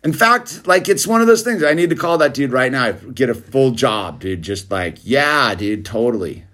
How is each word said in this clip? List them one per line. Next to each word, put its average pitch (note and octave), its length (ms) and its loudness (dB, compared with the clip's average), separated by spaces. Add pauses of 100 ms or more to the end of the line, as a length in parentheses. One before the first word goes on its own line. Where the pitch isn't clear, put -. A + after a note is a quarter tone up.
In D3+ 120 -2
fact, A#3 520 0
like, F3+ 220 2
it's - 180 0
one A3+ 140 2
of A3+ 60 4
those A3 160 6
things. A3 200 -2
I D3+ 120 2
need E3+ 160 2
to D#3+ 60 0
call E3+ 220 0
that C#3+ 140 2
dude C3 200 -2
right B2+ 200 0
now, B2 200 -2
get - 360 -4
a A2+ 60 0
full C3 380 0
job, G#2 480 -2
dude. F#2+ 200 -6
Just F#2+ 300 -8
like, F2+ 320 -4
yeah, C#3 520 0
dude, G2+ 300 -4
totally. G#2 680 -4